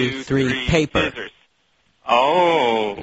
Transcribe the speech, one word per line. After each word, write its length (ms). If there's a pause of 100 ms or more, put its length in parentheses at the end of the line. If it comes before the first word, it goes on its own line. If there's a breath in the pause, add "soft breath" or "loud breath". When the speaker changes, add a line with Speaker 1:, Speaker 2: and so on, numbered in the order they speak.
(100)
Speaker 1:
two, 120
Speaker 2:
three, 260
Speaker 1:
three, 200
Speaker 2:
paper. 340
Speaker 1:
scissors. 280 (760)
Oh. 960